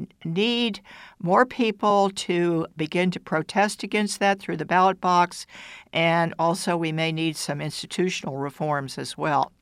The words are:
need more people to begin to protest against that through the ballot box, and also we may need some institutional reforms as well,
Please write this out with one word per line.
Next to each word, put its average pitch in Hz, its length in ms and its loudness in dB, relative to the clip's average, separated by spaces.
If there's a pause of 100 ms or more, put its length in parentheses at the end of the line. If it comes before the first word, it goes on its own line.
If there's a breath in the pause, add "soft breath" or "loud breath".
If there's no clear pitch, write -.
(260)
need 220 560 0 (420 loud breath)
more 196 220 6
people 214 640 2
to 175 560 0 (100)
begin 175 360 0
to - 80 -6
protest 202 640 -2
against 208 360 -2
that 196 200 2
through 180 180 -6
the 156 80 -4
ballot 185 340 4
box, 175 460 2 (480 loud breath)
and 165 440 2
also 170 380 0
we 165 160 -2
may 160 220 0
need 160 240 -2
some 147 240 -6
institutional 151 760 -4
reforms 143 600 -4
as 131 200 -8
well, 151 440 0